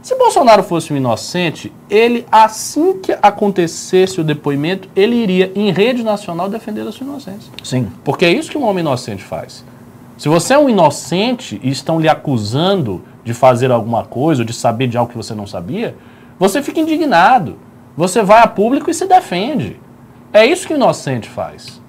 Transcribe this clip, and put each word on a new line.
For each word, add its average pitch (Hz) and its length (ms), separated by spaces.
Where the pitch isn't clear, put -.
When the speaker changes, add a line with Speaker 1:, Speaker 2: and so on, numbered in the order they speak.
Speaker 1:
Se - 160
Bolsonaro 311 460
fosse 165 300
um - 20
inocente, 139 760
ele, 233 420
assim 294 680
que - 120
acontecesse 185 1000
o - 20
depoimento, 151 720
ele 214 220
iria 185 360
em 202 180
rede 226 320
nacional 202 440
defender 214 400
a 220 60
sua - 120
inocência. 262 460
Speaker 2:
Sim. 127 280
Speaker 1:
Porque - 220
é 170 80
isso 285 180
que - 80
um 285 60
homem 196 160
inocente 123 440
faz. - 420
Se - 120
você 165 240
é 277 40
um 294 120
inocente 196 920
e - 80
estão 160 300
lhe 160 80
acusando 139 960
de 117 80
fazer 127 380
alguma 117 340
coisa, 135 360
ou 113 40
de 113 80
saber 120 340
de 117 100
algo 120 140
que - 60
você 110 180
não 104 100
sabia, 117 500
você 202 240
fica 294 160
indignado. 254 800
Você 180 260
vai 214 180
a 226 60
público 233 420
e 330 40
se 370 120
defende. 254 720
É 214 140
isso 311 200
que - 80
o 311 40
inocente 147 520
faz. - 600